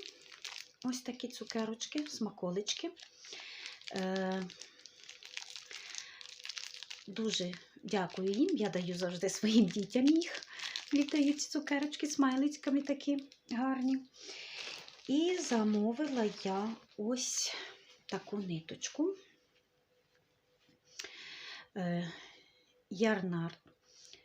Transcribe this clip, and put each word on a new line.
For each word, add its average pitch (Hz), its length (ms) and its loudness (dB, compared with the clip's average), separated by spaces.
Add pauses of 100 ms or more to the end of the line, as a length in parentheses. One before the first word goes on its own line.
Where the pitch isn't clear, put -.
(840)
Ось 254 160 -2
такі 247 280 -6
цукерочки, 226 800 -4
смаколички. 202 840 -2 (1000)
Е, 190 520 0 (2500)
дуже 190 460 0 (300)
дякую 190 500 0
їм. 302 240 2
Я 208 120 2
даю 180 260 0
завжди 180 360 0
своїм 220 360 8
дітям 208 400 2
їх. 330 360 4 (500)
Віддаю 285 400 6
ці - 160 -2
цукерочки, 294 580 0
смайличками 277 760 2
такі 285 460 0 (220)
гарні. 262 480 2 (1120)
І 330 280 4
замовила 226 960 4 (140)
я 196 240 2 (280)
ось - 580 0 (520)
таку 202 320 -4
ниточку. 202 800 -2 (2500)
Е, 175 360 0 (760)
Ярнар 180 680 2 (680)